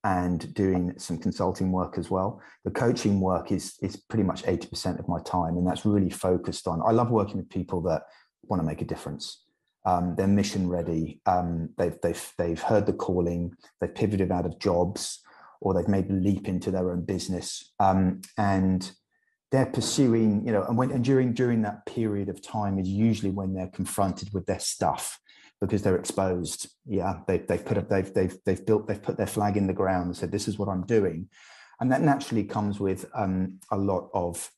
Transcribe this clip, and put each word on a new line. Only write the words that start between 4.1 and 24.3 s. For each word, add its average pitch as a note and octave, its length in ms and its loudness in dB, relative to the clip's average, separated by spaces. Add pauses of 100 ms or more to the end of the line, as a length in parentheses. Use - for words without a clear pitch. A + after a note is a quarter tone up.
much - 240 -2
eighty F2+ 180 0
percent - 320 -4
of - 120 -6
my E2+ 140 -2
time, F2 340 -2
and F2+ 100 2
that's - 180 -2
really G2+ 240 4
focused F2+ 600 0
on, E2 180 -2
I A2+ 40 6
love A#2+ 200 4
working G2+ 240 2
with - 140 -6
people F2+ 320 -4
that D#2+ 220 0 (400)
wanna F2+ 200 0
make D2+ 180 -2
a - 40 -2
difference. - 580 -10 (420)
Um, F2 300 2
they're F#2+ 100 2
mission G2 440 2
ready. E2 560 -2
Um, E2+ 520 0
they've, E2+ 240 -2
they've, E2+ 360 -2
they've E2+ 240 0
heard G#2 240 4
the - 80 2
calling, F2 600 0 (280)
they've F2 120 -4
pivoted G2 380 0
out F2 140 0
of E2+ 120 -6
jobs, F2+ 600 -2 (400)
or F#2+ 140 0
they've F2 160 2
made F#2+ 180 2
the G2 60 0
leap F#2+ 340 2
into F#2 240 -2
their F#2 200 0
own F2 120 -4
business. - 760 -6
Um, F#2+ 400 4 (160)
and F#2+ 520 2 (640)
they're C3+ 140 4
pursuing, A2+ 840 2
you A2+ 60 0
know, G2 100 2
and A2+ 140 0
when, B2+ 140 0
and B2 120 0
during, C3 300 4
during A#2+ 300 2
that G#2 220 -4
period G#2 440 -2
of G2 120 -8
time G2+ 380 -2
is F#2 80 -2
usually G#2 440 2
when F#2+ 220 -4
they're F#2 140 -4
confronted G2 680 -4